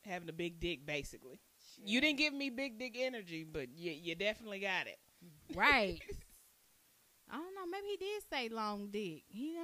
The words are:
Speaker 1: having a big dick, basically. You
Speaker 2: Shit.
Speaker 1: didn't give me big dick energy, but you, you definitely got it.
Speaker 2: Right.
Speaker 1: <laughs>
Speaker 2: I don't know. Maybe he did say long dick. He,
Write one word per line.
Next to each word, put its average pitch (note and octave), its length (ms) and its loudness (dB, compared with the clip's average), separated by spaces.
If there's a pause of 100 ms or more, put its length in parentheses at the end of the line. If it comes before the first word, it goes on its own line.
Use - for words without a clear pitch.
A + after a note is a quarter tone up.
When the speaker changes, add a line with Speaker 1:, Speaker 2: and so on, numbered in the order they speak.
Speaker 1:
having F3 300 -6
a - 20 -6
big E3+ 280 -4
dick, D#3+ 260 -2
basically. D3 520 -6 (460)
You G#3 120 4
Speaker 2:
Shit. B3 80 8
Speaker 1:
didn't D4+ 140 6
give D4+ 140 6
me C#4 160 0
big A#3+ 300 -2
dick A#3+ 200 -6
energy, G3+ 460 -2
but D#3 320 -4
you, E3+ 160 -2
you E3 220 -2
definitely G#3 460 0
got F#3 260 2
it. G#2 100 -10 (580)
Speaker 2:
Right. G3+ 520 6
Speaker 1:
<laughs> - 1200 -16
Speaker 2:
I - 60 -6
don't F4 180 -6
know. G4 160 -6
Maybe G4+ 180 -4
he G#4 100 -2
did G4+ 240 -2 (100)
say C4 160 0
long G#3 420 -2
dick. G3 380 -4
He, D4+ 360 -4